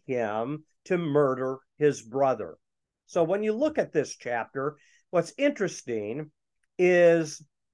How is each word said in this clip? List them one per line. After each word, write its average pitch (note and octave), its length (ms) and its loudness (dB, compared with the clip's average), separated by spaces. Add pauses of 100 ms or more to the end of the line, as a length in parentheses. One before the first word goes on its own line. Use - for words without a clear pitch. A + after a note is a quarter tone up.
him A#2+ 600 -4 (200)
to F3+ 140 -2
murder C3+ 640 0 (160)
his C#3+ 260 2
brother. A#2 560 -2 (480)
So F3 160 0
when F#3+ 220 0
you G#3+ 80 0
look D4+ 260 -2
at E3+ 140 -2
this - 240 -2
chapter, C3 600 -6 (340)
what's E3+ 280 -2
interesting D3+ 960 -4 (440)
is E3+ 640 4 (340)